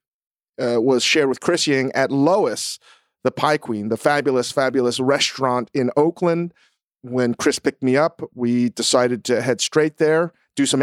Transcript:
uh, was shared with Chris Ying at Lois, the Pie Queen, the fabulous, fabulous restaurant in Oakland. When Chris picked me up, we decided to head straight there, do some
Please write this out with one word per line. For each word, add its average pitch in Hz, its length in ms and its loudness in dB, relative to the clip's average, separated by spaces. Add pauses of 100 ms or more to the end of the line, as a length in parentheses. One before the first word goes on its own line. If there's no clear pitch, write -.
(600)
uh, 120 200 0
was 123 240 2
shared 147 240 2
with 127 120 -4
Chris 175 260 0
Ying 135 260 0
at 131 180 0
Lois, 139 680 0 (460)
the 127 60 -2
Pie 151 280 0
Queen, 107 320 -6
the 113 60 0
fabulous, 143 540 0
fabulous 127 480 0
restaurant 131 760 -2
in 123 220 0
Oakland. 170 560 0 (500)
When 123 320 0
Chris - 240 0
picked - 240 -4
me 131 140 2
up, 160 260 -2 (120)
we 120 360 0
decided 123 560 0
to 117 160 0
head 123 180 -2
straight 156 380 0
there, 160 340 2 (240)
do 139 100 0
some - 160 0